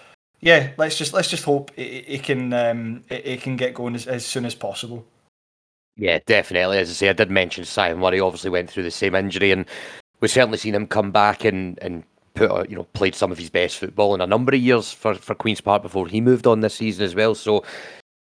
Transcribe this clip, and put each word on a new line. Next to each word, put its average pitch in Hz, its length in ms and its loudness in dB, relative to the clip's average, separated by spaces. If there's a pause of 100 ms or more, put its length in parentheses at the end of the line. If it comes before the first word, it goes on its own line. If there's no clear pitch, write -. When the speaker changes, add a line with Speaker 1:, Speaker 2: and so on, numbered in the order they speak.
(400)
Speaker 1:
yeah, 156 360 6
let's 156 220 0
just, 151 160 -4
let's 185 160 0
just 165 140 -6
hope 143 300 0
he, 127 320 -10
he 139 120 -6
can, 127 340 -2
um, 117 560 -2
he, 127 140 -8
he 127 160 -6
can 131 180 -6
get 127 160 -2
going 120 220 -8
as, 120 120 -8
as 123 200 -6
soon 127 180 -4
as 120 100 -6
possible. 101 520 -10 (880)
Speaker 2:
Yeah, 90 280 0
definitely. 95 540 2
As 87 100 0
I 85 60 -8
say, 98 160 2
I - 20 4
did 95 180 2
mention 90 360 0
Simon 87 320 0
Murray 92 200 2
obviously 92 300 -2
went 90 220 -2
through 95 140 -6
the 85 60 -4
same 95 240 -2
injury, 95 380 2
and 95 140 0 (540)
we've 113 100 2
certainly 117 260 4
seen 107 180 -4
him 104 120 0
come 101 260 0
back 104 320 4
and, 95 380 -2
and 87 200 -8 (300)
put, 101 180 2
uh, 92 160 0
you 98 80 -12
know, 92 100 -10 (100)
played 95 200 0
some 95 160 0
of 87 60 -8
his 85 140 -12
best 90 260 0
football 101 380 0
in 90 80 0
a 90 40 -2
number 123 280 2
of 131 60 4
years 123 300 2
for, 107 240 -2
for 104 200 -8
Queen's 110 260 -2
Park 101 220 2
before 92 260 -4
he 107 140 -2
moved 123 240 4
on 113 140 6
this 110 160 0
season 104 280 -2
as 87 100 -2
well. 107 200 2
So 107 280 0 (600)